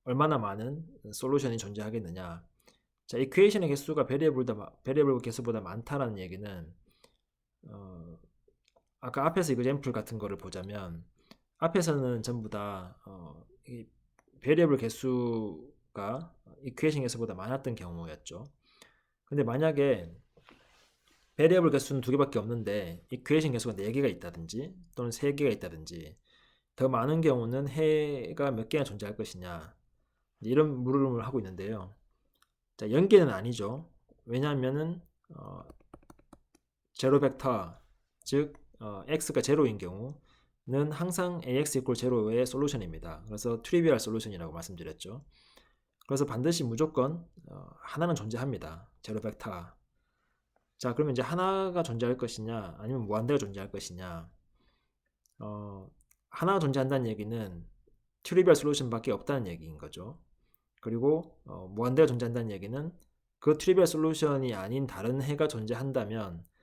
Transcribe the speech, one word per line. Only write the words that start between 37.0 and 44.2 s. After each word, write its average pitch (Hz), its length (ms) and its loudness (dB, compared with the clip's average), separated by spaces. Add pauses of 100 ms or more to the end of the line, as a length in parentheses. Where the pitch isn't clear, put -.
벡터, 123 580 0 (480)
즉, 147 300 0 (260)
어, 104 280 -10
X가 147 340 0
제로인 131 360 4
경우는 123 1120 -6
항상 175 540 -4
Ax 139 320 0
equal 127 180 0
제로의 120 500 2
솔루션입니다. 90 800 -4
그래서 113 360 -4
트리비얼 165 360 6
솔루션이라고 104 540 -4